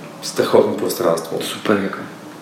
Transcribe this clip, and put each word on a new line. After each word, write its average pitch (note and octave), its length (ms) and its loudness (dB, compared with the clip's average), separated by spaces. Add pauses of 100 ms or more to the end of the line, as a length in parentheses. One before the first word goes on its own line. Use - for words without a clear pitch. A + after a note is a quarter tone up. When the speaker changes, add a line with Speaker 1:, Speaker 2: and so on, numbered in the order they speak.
(220)
Speaker 1:
Страхотно - 560 4
пространство. - 640 0
Speaker 2:
Супер - 420 0
яко. F#2+ 160 -4 (420)